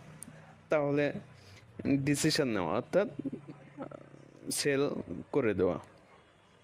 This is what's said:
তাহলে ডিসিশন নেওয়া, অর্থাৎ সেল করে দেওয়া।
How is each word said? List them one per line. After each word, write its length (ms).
তাহলে 440
ডিসিশন 600
নেওয়া, 280
অর্থাৎ 320
সেল 380
করে 220
দেওয়া। 260